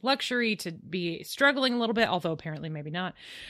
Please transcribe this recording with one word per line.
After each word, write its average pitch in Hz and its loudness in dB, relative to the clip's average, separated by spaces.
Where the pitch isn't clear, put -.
luxury 240 2
to - -4
be 170 -4
struggling 262 4
a 240 2
little 226 2
bit, 226 6
although 175 0
apparently 156 -6
maybe 151 -8
not. 175 -4